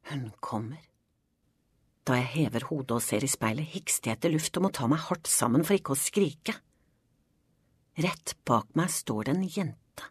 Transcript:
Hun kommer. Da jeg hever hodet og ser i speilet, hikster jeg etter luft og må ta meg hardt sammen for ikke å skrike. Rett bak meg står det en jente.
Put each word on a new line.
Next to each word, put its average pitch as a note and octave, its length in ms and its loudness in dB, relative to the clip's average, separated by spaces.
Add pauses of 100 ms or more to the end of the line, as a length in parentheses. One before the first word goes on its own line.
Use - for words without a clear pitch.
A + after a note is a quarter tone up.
(100)
Hun C3 180 -6 (160)
kommer. A#2 380 -6 (1200)
Da B2+ 160 2
jeg B2+ 140 -4
hever A#2+ 340 2
hodet B2+ 280 -2
og A2+ 80 0
ser A2 200 0
i C3+ 60 0
speilet, A#2 420 -2
hikster - 380 -2
jeg A2 80 -2
etter E3+ 140 2
luft D#3 240 0
og F3 80 2
må G3 100 2
ta A#2+ 160 -2
meg D#3 180 2
hardt F3 200 -2
sammen A#2+ 360 4
for G3 120 4
ikke C#3 200 0
å - 40 -2
skrike. - 540 0 (1400)
Rett E3+ 340 -2 (140)
bak A2+ 320 2
meg E3 160 2
står A2 320 -4
det C#3 80 0
en F#3+ 100 0
jente. - 680 -6